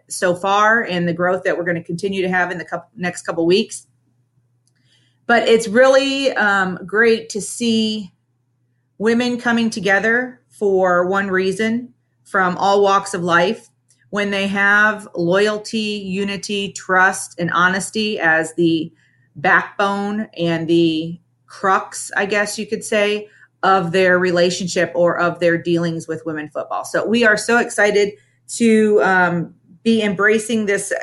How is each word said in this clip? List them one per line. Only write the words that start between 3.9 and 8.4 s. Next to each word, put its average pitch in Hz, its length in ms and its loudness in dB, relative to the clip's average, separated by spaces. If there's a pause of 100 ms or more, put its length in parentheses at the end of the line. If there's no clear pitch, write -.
But 233 220 4
it's 220 200 4
really, 269 680 4
um, 196 520 0
great 226 440 0
to 202 120 -8
see 220 720 -4 (840)